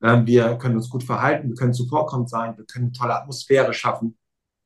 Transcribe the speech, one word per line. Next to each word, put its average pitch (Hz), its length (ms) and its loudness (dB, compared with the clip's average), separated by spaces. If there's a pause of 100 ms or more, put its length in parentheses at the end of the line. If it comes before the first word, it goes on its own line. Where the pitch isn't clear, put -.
Äh, 117 240 6
wir 117 320 4
können 123 200 0
uns 110 120 -4
gut 127 140 -6
verhalten, 135 460 -2
wir - 60 -6
können 123 180 2
zuvorkommend 123 560 -2
sein, 113 280 -6
wir 113 80 -20
können 123 200 -6
eine 120 80 -4
tolle 120 220 -4
Atmosphäre 135 580 0
schaffen, 113 440 -4 (480)